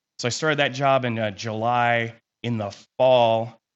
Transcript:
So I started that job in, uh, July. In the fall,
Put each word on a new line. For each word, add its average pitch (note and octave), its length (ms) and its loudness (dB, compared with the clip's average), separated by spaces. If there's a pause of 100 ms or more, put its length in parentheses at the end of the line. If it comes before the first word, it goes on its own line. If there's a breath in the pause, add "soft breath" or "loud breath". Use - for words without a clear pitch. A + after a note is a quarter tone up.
(180)
So B2 100 -4
I - 20 -2
started D3+ 300 -2
that C#3+ 100 2
job C3+ 340 0
in, A#2 160 -2
uh, G#2+ 120 -4
July. A#2 840 -2 (300)
In A#2 140 -4
the G#2 180 -8 (220)
fall, A#2 640 4 (140)